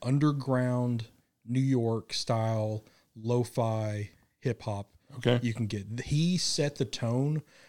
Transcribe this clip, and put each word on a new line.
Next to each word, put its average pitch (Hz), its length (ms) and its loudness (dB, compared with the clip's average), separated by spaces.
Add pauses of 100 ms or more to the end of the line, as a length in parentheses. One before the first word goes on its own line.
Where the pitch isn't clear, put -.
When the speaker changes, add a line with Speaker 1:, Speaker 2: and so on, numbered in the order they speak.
Speaker 1:
underground 127 1040 2 (380)
New 123 140 0
York 117 540 2
style 110 680 0 (320)
lo-fi 110 960 -2 (280)
hip 120 240 -4
hop 101 240 -6 (300)
Speaker 2:
Okay. 123 240 4
Speaker 1:
you 117 120 0
can 110 140 -2
get. 101 180 -6 (200)
He 170 320 2
set 143 400 0
the 135 80 0
tone 135 560 0 (280)